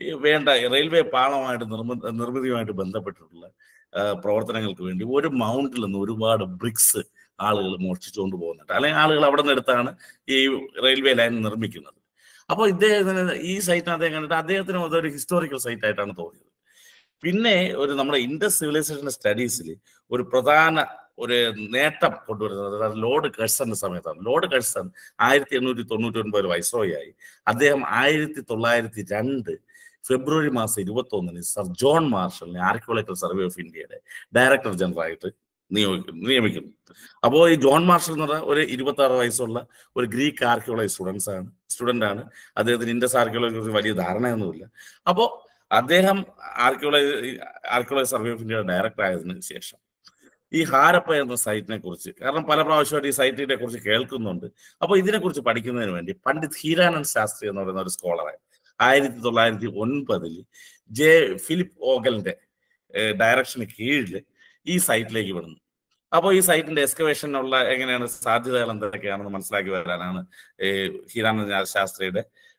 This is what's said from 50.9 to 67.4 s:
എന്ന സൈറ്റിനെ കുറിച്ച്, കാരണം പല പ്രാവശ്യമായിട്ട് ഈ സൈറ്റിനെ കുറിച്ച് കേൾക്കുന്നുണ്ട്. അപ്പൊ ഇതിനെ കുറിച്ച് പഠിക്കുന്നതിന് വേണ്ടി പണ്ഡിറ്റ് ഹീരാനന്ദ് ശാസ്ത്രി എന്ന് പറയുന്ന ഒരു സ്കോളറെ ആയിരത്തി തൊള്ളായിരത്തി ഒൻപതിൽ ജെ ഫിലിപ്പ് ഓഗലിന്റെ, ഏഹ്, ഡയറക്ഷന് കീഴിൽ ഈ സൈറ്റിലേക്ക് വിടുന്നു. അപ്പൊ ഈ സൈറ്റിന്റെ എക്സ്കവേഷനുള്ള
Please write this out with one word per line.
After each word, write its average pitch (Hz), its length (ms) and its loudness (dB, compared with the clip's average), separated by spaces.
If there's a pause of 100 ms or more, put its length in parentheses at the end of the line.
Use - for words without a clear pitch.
എന്ന 131 220 0
സൈറ്റിനെ 107 420 -4
കുറിച്ച്, 90 320 -12 (120)
കാരണം 147 220 -2
പല 151 180 4
പ്രാവശ്യമായിട്ട് 147 460 2
ഈ 139 40 0
സൈറ്റിനെ 135 440 0
കുറിച്ച് 117 240 -6 (100)
കേൾക്കുന്നുണ്ട്. 110 560 -2 (360)
അപ്പൊ 190 160 4
ഇതിനെ 202 200 2
കുറിച്ച് 170 240 -2
പഠിക്കുന്നതിന് 117 500 -2
വേണ്ടി 87 240 -6 (100)
പണ്ഡിറ്റ് 147 320 -4
ഹീരാനന്ദ് 160 500 2
ശാസ്ത്രി 107 420 -2
എന്ന് 98 120 -4
പറയുന്ന 95 200 -4
ഒരു 92 80 -6
സ്കോളറെ 85 480 -4 (440)
ആയിരത്തി 131 380 4
തൊള്ളായിരത്തി 113 580 0
ഒൻപതിൽ 107 680 -4 (440)
ജെ 143 460 6
ഫിലിപ്പ് 175 460 -4
ഓഗലിന്റെ, 117 560 0 (580)
ഏഹ്, 107 200 0
ഡയറക്ഷന് 117 500 2
കീഴിൽ 110 560 -4 (460)
ഈ 180 100 2
സൈറ്റിലേക്ക് 113 540 0
വിടുന്നു. 82 240 -10 (600)
അപ്പൊ 180 180 4
ഈ 190 60 6
സൈറ്റിന്റെ 160 420 2
എക്സ്കവേഷനുള്ള 139 800 0